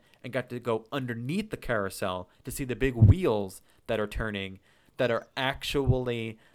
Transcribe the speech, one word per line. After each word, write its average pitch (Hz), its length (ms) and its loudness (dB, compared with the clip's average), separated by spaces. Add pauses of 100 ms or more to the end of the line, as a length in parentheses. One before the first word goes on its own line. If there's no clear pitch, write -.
(240)
and 127 100 -12
got 127 160 -4
to 123 100 -6
go 113 320 -2
underneath 135 600 -4
the - 60 -6
carousel 95 680 -4 (160)
to - 60 -12
see 143 140 -6
the 123 120 -4
big 123 200 0
wheels 113 640 6 (240)
that 110 140 -2
are 104 80 0
turning 98 520 -6 (380)
that 123 140 2
are 117 240 -2
actually 127 1040 -2 (180)